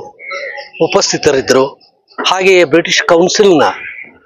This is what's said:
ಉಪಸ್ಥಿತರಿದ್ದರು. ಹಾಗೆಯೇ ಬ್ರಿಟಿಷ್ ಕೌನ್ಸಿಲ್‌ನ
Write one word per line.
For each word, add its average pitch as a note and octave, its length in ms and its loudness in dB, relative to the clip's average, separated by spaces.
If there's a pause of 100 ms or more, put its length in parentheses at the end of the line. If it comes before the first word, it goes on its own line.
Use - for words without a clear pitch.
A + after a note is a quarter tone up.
(800)
ಉಪಸ್ಥಿತರಿದ್ದರು. C3+ 1000 0 (460)
ಹಾಗೆಯೇ F#3 360 2
ಬ್ರಿಟಿಷ್ E3 400 0
ಕೌನ್ಸಿಲ್‌ನ F3 600 2 (640)